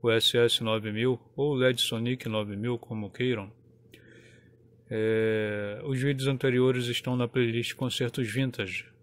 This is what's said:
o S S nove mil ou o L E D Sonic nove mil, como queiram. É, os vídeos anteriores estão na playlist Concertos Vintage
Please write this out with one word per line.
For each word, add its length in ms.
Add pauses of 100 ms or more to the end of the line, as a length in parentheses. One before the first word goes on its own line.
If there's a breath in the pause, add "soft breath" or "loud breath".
o 100
S 260
S 240
nove 300
mil 260 (200)
ou 180
o 80
L 80
E 20
D 60
Sonic 480
nove 300
mil, 200
como 320
queiram. 400 (1400 loud breath)
É, 960
os 160
vídeos 260
anteriores 600
estão 280
na 140
playlist 460
Concertos 540
Vintage 600 (120)